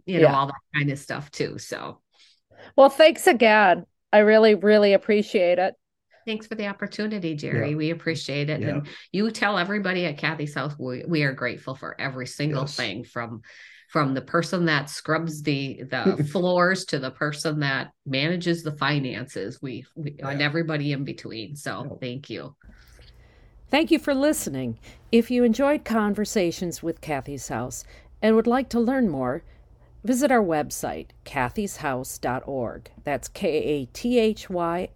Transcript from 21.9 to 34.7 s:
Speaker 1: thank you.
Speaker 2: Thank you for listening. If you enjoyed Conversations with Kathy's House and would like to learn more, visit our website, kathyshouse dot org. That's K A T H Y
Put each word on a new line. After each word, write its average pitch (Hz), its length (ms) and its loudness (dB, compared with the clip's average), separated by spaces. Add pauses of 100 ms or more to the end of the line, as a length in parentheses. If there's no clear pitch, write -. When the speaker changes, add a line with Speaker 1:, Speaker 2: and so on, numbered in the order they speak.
Speaker 1:
thank 131 300 -10
you. 90 260 -12 (1120)
Speaker 2:
Thank 302 220 2
you 311 80 4
for 285 160 0
listening. 262 640 -2 (320)
If 233 180 4
you 247 140 2
enjoyed 277 420 2
Conversations 202 1000 -2
with 165 160 -6
Kathy's 139 480 -8
House 127 360 -8 (380)
and 220 140 6
would 226 100 4
like 240 220 0
to 233 100 -2
learn 240 300 2
more, 135 340 -2 (600)
visit 254 260 2
our 240 120 6
website, 147 640 -2 (160)
kathyshouse 131 960 -4
dot 127 260 -4
org. 123 460 -8 (100)
That's 139 240 -6
K - 220 -6 (100)
A 139 280 -2
T 240 340 0
H 214 280 0
Y 175 480 -4